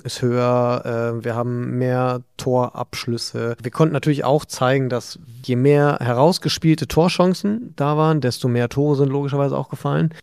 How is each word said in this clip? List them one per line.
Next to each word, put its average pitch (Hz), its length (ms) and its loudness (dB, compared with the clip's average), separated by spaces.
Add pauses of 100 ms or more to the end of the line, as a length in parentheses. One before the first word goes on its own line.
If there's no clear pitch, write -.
ist - 200 -10
höher, 123 960 0
äh, 113 60 -8
wir 117 100 -4
haben 120 460 -4
mehr 127 420 0 (160)
Torabschlüsse. 120 1200 -4
Wir 120 120 -8
konnten 160 220 2
natürlich 143 320 0
auch 143 200 2
zeigen, 131 420 0
dass 120 300 -6 (260)
je 123 120 0
mehr 143 440 4
herausgespielte 151 880 2
Torchancen 185 880 0
da 147 220 0
waren, 156 240 4
desto 127 260 -2
mehr 120 220 0
Tore 147 280 0
sind 139 120 2
logischerweise 139 480 -2
auch 135 120 -6
gefallen. 151 540 -2